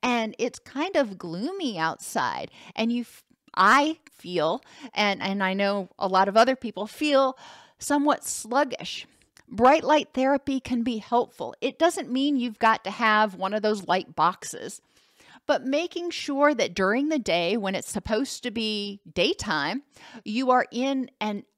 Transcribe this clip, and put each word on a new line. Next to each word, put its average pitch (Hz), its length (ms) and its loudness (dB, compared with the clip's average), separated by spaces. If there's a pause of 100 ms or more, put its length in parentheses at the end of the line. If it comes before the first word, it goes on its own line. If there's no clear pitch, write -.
And 233 360 0
it's 226 200 -4
kind 339 380 -6
of 220 200 0
gloomy 220 640 -6
outside, 127 720 -2 (260)
and 226 160 0
you 240 100 -2
f-, - 220 -16 (300)
I 285 460 4 (120)
feel, 170 500 -2 (300)
and, 202 300 0
and 196 200 -2
I 190 120 0
know 202 340 -2 (100)
a 190 100 -2
lot 190 200 4
of 202 80 2
other 233 200 6
people 208 300 -8
feel 269 520 2 (400)
somewhat 294 440 0
sluggish. - 840 -4 (420)
Bright 254 340 6
light 285 300 2
therapy 269 480 0
can 240 220 -2
be 226 160 -2
helpful. - 640 -2
It 262 160 -4
doesn't 330 340 0
mean 277 240 0
you've 240 220 -4
got 220 260 2
to 190 60 -6
have 214 440 2
one 190 200 -4
of 214 80 -2
those 214 260 -2
light 175 260 -2
boxes, - 680 -2 (640)
but - 180 0
making 339 460 -4
sure 294 440 0
that 202 200 -2
during 214 340 0
the 311 100 0
day 175 380 0
when 196 180 -4
it's - 160 -6
supposed - 540 -4
to 247 80 -4
be 208 480 -6 (120)
daytime, 190 680 -2 (420)
you 247 280 0
are 254 180 4
in 262 400 -4 (100)
an 214 220 -4 (160)